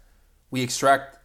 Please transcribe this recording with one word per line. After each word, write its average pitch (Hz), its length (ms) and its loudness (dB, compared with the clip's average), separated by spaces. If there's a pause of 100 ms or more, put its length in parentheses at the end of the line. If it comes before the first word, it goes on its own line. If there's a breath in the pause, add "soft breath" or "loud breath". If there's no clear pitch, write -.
(500)
we 131 120 -4
extract 135 640 0